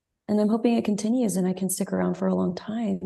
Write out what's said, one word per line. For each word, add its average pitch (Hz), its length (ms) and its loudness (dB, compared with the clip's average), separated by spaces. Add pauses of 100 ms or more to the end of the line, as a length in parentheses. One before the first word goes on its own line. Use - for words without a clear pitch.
(280)
and 208 140 2
I'm 208 80 4
hoping 233 260 4
it 226 100 0
continues 214 520 0
and 185 100 2
I 185 60 0
can 185 160 -2
stick 190 240 -4
around 180 240 0
for 190 100 -2
a 185 80 2
long 180 200 0
time, 208 500 -4